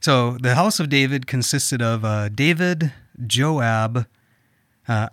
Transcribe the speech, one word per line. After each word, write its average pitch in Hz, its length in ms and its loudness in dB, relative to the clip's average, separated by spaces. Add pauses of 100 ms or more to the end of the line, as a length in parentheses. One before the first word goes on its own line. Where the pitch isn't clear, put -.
so 123 380 2
the 123 140 2
House 185 260 2
of 160 100 -2
David 135 360 0
consisted 127 560 -2
of, 113 240 0
uh, 107 240 -2
David, 160 640 0 (340)
Joab, 117 800 0 (840)
uh, 113 260 0